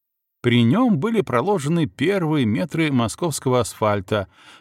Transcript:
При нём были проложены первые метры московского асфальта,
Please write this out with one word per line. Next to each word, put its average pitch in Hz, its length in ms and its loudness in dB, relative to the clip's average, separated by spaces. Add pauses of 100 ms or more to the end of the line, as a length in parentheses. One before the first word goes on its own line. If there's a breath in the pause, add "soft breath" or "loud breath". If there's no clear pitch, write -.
(420)
При 120 220 2
нём 190 360 2
были 220 220 0
проложены 151 640 0
первые 156 600 0
метры 151 460 -2
московского 127 720 0
асфальта, 104 640 -2 (340 loud breath)